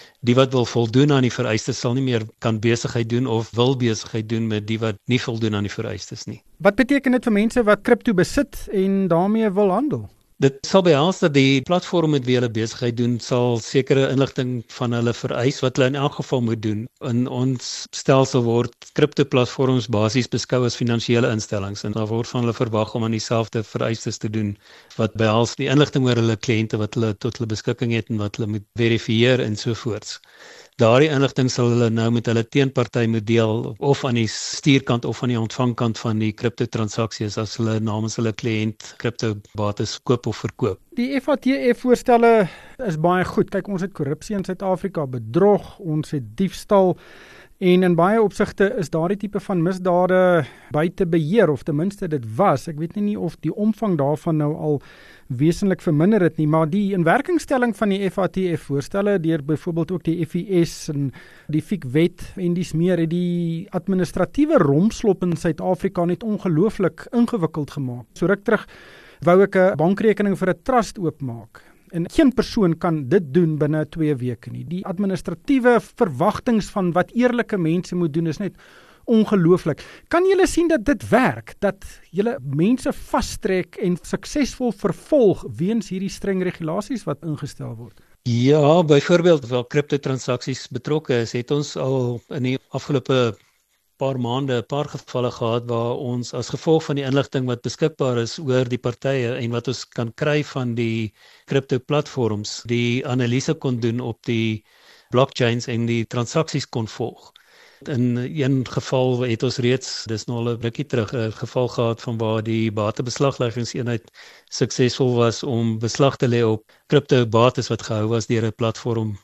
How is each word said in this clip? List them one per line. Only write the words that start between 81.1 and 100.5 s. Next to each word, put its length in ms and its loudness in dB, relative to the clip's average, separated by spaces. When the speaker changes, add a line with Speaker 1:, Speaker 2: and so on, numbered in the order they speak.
Speaker 2:
werk, 480 2
dat 260 -2
julle 300 -2
mense 520 0
vastrek 840 -4
en 260 0
suksesvol 720 -2
vervolg 720 2
weens 300 -2
hierdie 200 -6
streng 340 -4
regulasies 600 -6
wat 180 -4
ingestel 540 -8
word? 240 -20
Speaker 1:
Ja, 580 6
byvoorbeeld 640 4
waar 160 -2
kriptotransaksies 1040 -4
betrokke 460 -2
is, 180 0
het 180 -4
ons 260 -2
al 440 -2
in 120 -6
die 160 -2
afgelope 640 0
paar 200 -2
maande 400 -2
'n 80 -4
paar 220 -4
gevalle 420 -4
gehad 360 -2
waar 280 -2
ons 400 -6
as 140 -6
gevolg 360 2
van 120 -2
die 80 -4
inligting 420 0
wat 160 -4
beskikbaar 560 -2
is 200 -4
oor 260 2
die 140 -4
partye 560 -2
en 160 -4
wat 180 -4
ons 160 -6
kan 300 -8
kry 300 0
van 300 -6